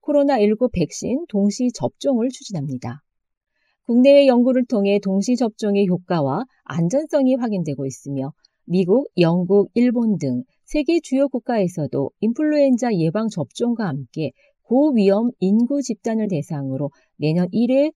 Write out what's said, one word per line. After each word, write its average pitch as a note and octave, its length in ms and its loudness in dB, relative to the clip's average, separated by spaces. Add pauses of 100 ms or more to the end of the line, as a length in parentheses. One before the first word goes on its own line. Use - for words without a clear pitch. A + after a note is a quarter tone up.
코로나 C#4+ 380 2
일구 G#3+ 340 2
백신 A3 560 -4
동시 G#3 440 0
접종을 A#3+ 580 -2
추진합니다. C#3 720 -8 (800)
국내외 C#4 420 6
연구를 B3 400 4
통해 G3+ 320 2
동시 G3 380 0
접종의 G3+ 500 0
효과와 F3 580 -2 (200)
안전성이 B3+ 720 0
확인되고 F3+ 520 -4
있으며 C#3 460 -8 (320)
미국, F#3+ 440 0 (100)
영국, F3+ 560 2
일본 A#3 440 0
등 B2+ 260 -4 (200)
세계 D#4 360 -2
주요 C4+ 280 0
국가에서도 F3+ 840 -4 (100)
인플루엔자 B3+ 760 0
예방 E3+ 320 0
접종과 A3 580 -4
함께 C#3+ 440 -6 (320)
고위험 A3+ 680 2 (100)
인구 A#3 420 0
집단을 A3 460 -4
대상으로 C#3+ 640 -6 (260)
내년 E3 340 0
일 A#3 220 0
회 C#4+ 240 2